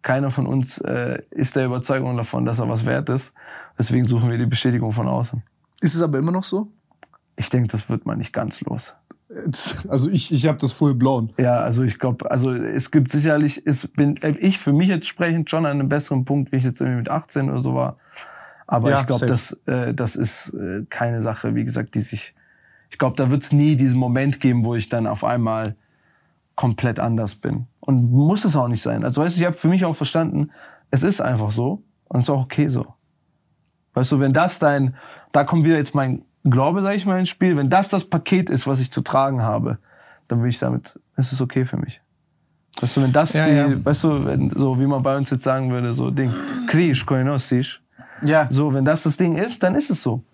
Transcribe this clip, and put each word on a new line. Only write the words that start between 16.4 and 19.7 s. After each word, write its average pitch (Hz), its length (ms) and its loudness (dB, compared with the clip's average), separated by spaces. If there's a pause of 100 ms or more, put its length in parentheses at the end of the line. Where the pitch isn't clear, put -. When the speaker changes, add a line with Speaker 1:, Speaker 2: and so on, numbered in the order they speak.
Speaker 1:
wie 135 60 0
ich 127 80 0
jetzt 123 160 -4
irgendwie 127 160 -2
mit 120 120 -6
achtzehn 139 400 -2
oder 127 120 -2
so 127 120 -2
war. 127 240 -2 (680)
Aber 123 240 2
Speaker 2:
Ja, 139 80 4
Speaker 1:
ich 127 80 -2
glaub, 123 120 0
Speaker 2:
safe. 123 120 0
Speaker 1:
das, - 260 -4 (100)
äh, 123 260 -2